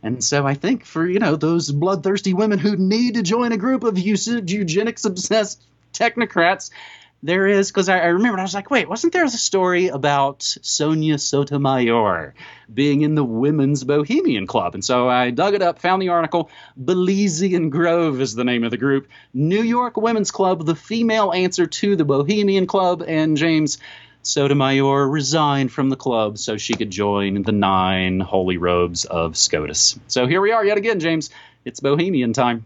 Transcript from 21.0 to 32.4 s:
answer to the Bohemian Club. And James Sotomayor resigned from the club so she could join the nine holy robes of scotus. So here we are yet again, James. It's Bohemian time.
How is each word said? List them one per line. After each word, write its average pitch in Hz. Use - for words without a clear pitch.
answer 185
to 202
the 160
Bohemian 185
Club. 180
And 156
James 156
Sotomayor 139
resigned 139
from 135
the 131
club 110
so 107
she 110
could 104
join 101
the 107
nine 95
holy 92
robes 87
of 82
scotus. -
So 123
here 175
we 202
are 226
yet 208
again, 202
James. 160
It's -
Bohemian 143
time. 120